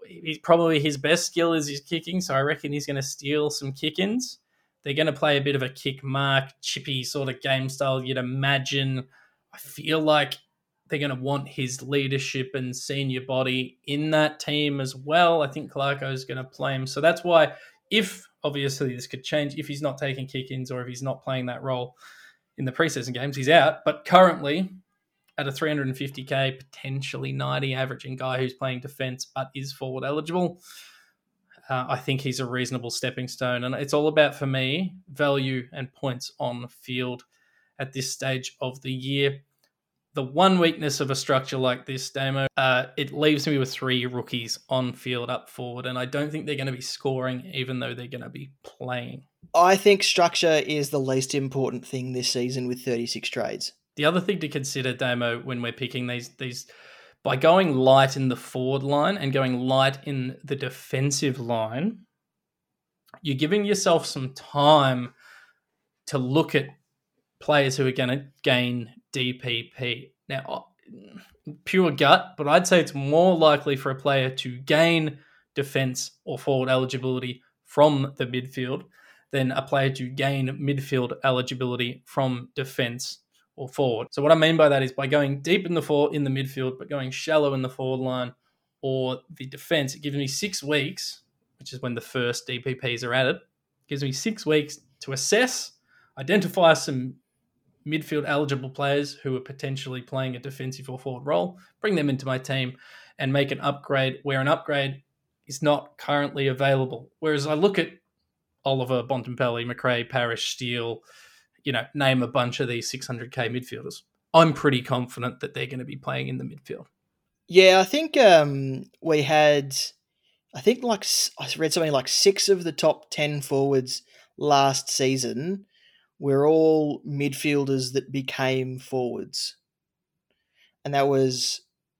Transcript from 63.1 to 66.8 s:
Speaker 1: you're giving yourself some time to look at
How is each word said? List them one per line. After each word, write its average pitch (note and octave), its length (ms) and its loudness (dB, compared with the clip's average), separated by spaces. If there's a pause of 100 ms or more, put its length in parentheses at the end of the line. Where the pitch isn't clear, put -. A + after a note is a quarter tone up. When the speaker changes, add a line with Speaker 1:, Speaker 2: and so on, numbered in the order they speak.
Speaker 1:
you're C#3+ 140 -2
giving G3+ 300 0
yourself G3 400 2
some C3 280 -8
time C#3 800 4 (920)
to C#3+ 100 -2
look C3+ 380 0
at C3+ 140 2 (720)